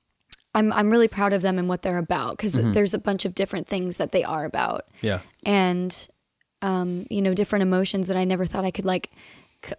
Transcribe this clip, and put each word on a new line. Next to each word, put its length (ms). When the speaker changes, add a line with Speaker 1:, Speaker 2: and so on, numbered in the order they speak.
Speaker 1:
I'm, 180
I'm 180
really 180
proud 260
of 80
them 160
and 100
what 140
they're 160
about, 400
'cause 160
Speaker 2:
Mm-hmm. 180
Speaker 1:
there's 220
a 40
bunch 280
of 80
different 320
things 320
that 140
they 120
are 220
about. 400
Speaker 2:
Yeah. 180
Speaker 1:
And, 500
um, 480
you 100
know, 140
different 280
emotions 460
that 80
I 80
never 220
thought 180
I 60
could, 160
like, 240
c-, 160